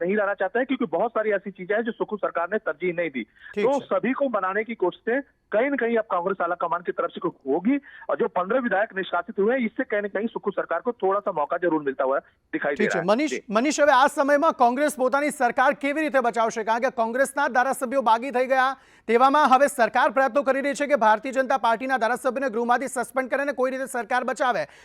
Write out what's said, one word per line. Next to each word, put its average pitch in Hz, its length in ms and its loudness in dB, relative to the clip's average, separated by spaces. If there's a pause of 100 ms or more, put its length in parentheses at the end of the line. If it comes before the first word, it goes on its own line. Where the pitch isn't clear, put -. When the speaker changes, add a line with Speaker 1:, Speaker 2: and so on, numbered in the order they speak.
Speaker 1:
नहीं 185 160 0
रहना 202 160 0
चाहते 196 260 -2
हैं, 262 60 0
क्योंकि 254 200 -2
बहुत 185 260 -2
सारी 220 200 0
ऐसी 196 200 -4
चीजें 185 240 -4
हैं 226 80 0
जो 226 80 -4
सुक्खू 202 260 -6
सरकार 170 340 -4
ने 214 60 0
तरजीह 175 360 -4
नहीं 165 160 -4
दी। 131 140 -6 (320)
Speaker 2:
ठीक 208 100 0
Speaker 1:
तो 262 80 2
Speaker 2:
है। 277 60 0
Speaker 1:
सभी 214 340 -2
को 277 120 -2
मनाने 202 380 -2
की 226 120 -10
कोशिशें 226 460 -2 (300)
कहीं 233 180 2
ना 277 60 0
कहीं 233 220 0
अब 220 60 2
कांग्रेस 190 380 -2
आला 175 140 -2
कमान 170 260 -2
की 185 100 -6
तरफ 170 180 -4
से - 180 -6
होगी 180 500 0 (320)
और - 80 -2
जो 226 100 0
पन्द्रह 196 320 -2
विधायक 214 360 0
निष्कासित 185 440 -4
हुए 226 180 2
हैं, 247 80 0
इससे 254 180 -4
कहीं 208 180 -2
ना 202 60 -4
कहीं 202 200 -4
सुक्खू 202 240 -6
सरकार 170 280 -4
को 240 120 -4
थोड़ा 196 280 0
सा 202 120 -4
मौका 151 260 -2
जरूर 160 260 0
मिलता 139 200 -2
हुआ 135 160 0
दिखाई - 520 -6
दे 147 40 -4
Speaker 2:
ઠીક 214 160 0
છે, - 80 -2
Speaker 1:
रहा - 20 0
है। 175 60 -4
Speaker 2:
મનીષ, 254 240 2
Speaker 1:
जी। 117 100 -4 (100)
Speaker 2:
મનીષ, 254 280 0
હવે 294 120 6
આ 262 160 6
સમયમાં 285 440 2
કોંગ્રેસ 254 440 2
પોતાની 269 340 0
સરકાર 254 440 2
કેવી 285 280 -4
રીતે 277 180 0
બચાવશે? 226 440 0
કારણ 220 160 0
કે 254 100 0
કોંગ્રેસના 247 580 0
ધારાસભ્યો 254 540 0
બાગી 233 300 2
થઈ 247 140 0
ગયા, 262 320 0 (300)
તેવામાં 269 400 6
હવે 262 200 6
સરકાર 254 440 2
પ્રયત્નો 269 320 2
કરી 269 180 0
રહી 285 120 -2
છે 285 140 -4
કે 277 80 2
ભારતીય 220 360 2
જનતા 262 260 0
પાર્ટીના 240 400 0
ધારાસભ્યને 247 520 -2
ગૃહમાંથી 233 380 0
સસ્પેન્ડ 247 420 -4
કરીને 277 240 -2
કોઈ 262 180 -2
રીતે 262 140 -6
સરકાર 247 380 -4
બચાવે, 240 440 -2 (180)